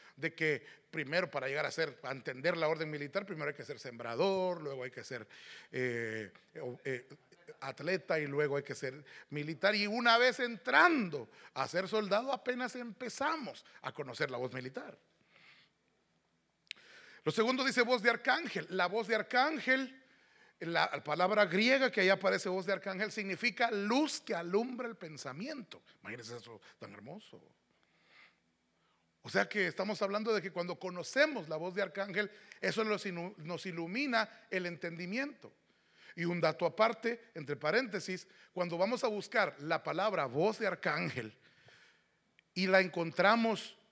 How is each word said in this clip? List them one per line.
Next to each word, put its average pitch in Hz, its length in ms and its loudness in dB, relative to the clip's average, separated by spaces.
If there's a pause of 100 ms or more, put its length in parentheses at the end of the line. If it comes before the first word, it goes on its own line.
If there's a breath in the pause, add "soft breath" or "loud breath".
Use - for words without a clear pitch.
(160 loud breath)
de 160 180 -4
que 151 320 0 (240 loud breath)
primero 156 400 -2
para 131 180 -4
llegar 147 180 -2
a 135 60 -2
ser, 151 320 -4
a 131 80 -6
entender 135 460 -2
la 156 120 2
orden 160 200 0
militar, 151 360 -6
primero 156 240 -6
hay 143 60 -6
que 120 100 -14
ser 135 140 -12
sembrador, 165 800 0
luego 139 220 -8
hay 127 80 -8
que 117 120 -14
ser, 117 240 -10 (440 loud breath)
eh, 117 600 -2 (520)
eh, 127 240 -6 (540)
atleta 160 580 -2
y 147 80 -2
luego 143 300 2
hay 143 60 -2
que 139 120 -8
ser 139 280 -10 (260 loud breath)
militar. 156 460 0
Y 208 120 0
una 233 300 6
vez 247 220 6
entrando 240 920 4 (240 loud breath)
a 131 140 -2
ser 180 200 -2
soldado, 214 460 0
apenas 247 420 -4
empezamos 247 920 -6 (160 loud breath)
a 131 120 -8
conocer 131 360 -4
la 127 80 -4
voz 123 160 -4
militar. 131 440 -8 (2250 loud breath)
Lo 156 80 0
segundo 247 320 2
dice 254 200 4
voz 240 180 4
de 233 80 6
arcángel. 240 600 2
La 180 160 2
voz 202 200 -2
de 220 80 2
arcángel, 262 840 2 (580 soft breath)
la 160 440 0
palabra 185 420 4
griega 240 460 4
que 208 100 2
ahí 185 80 6
aparece, 190 400 2
voz 185 160 -2
de 196 80 0
arcángel, 190 380 -4
significa 220 580 0
luz 226 520 2
que 226 120 -6
alumbra 220 540 -2
el 226 80 -10
pensamiento. 165 840 -12 (200 soft breath)
Imagínense 117 360 -12
eso 110 220 -16 (200 loud breath)
tan 104 140 -14
hermoso. 113 460 -16 (1800 soft breath)
O 127 60 -14
sea 190 180 2
que 196 200 2
estamos 208 340 -2
hablando 208 320 0
de 208 80 2
que 190 100 -8
cuando 175 280 -4
conocemos 185 680 0
la 156 100 -4
voz 175 180 -4
de 196 80 0
arcángel, 190 480 -2 (280 loud breath)
eso 190 240 0
nos 208 220 0
inu-, 180 320 -6
nos 160 300 -8
ilumina 208 600 0 (220 loud breath)
el 185 160 -2
entendimiento. 175 880 -8 (640 loud breath)
Y 170 100 -4
un 170 160 0
dato 160 240 2
aparte, 226 680 2
entre 147 200 -6
paréntesis, 185 720 0 (260 soft breath)
cuando 175 240 -2
vamos 208 260 2
a 254 40 4
buscar 208 520 0
la 156 240 0
palabra 170 420 0
voz 156 340 2
de 220 80 0
arcángel 151 640 -2 (1200 soft breath)
y 185 140 0
la 190 140 8
encontramos 185 960 2 (140)